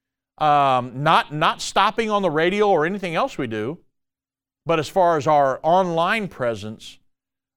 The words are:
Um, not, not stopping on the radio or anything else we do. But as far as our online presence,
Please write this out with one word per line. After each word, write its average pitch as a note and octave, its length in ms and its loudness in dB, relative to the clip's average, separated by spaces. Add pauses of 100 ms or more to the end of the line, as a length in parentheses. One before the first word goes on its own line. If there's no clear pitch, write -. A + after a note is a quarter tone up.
(380)
Um, C3+ 640 2
not, E3+ 300 2
not E3 300 -2
stopping G#3+ 480 0
on G#3 100 0
the F#3 100 0
radio F#3 380 2
or E3 160 2
anything F#3 300 -6
else G#3+ 240 -4
we C#3+ 80 -4
do. A2+ 320 -6 (880)
But D#3+ 120 0
as D3 100 -4
far E3+ 280 2
as C#3 100 -4
our C#3+ 360 2
online F3+ 640 0
presence, A2 720 -8 (580)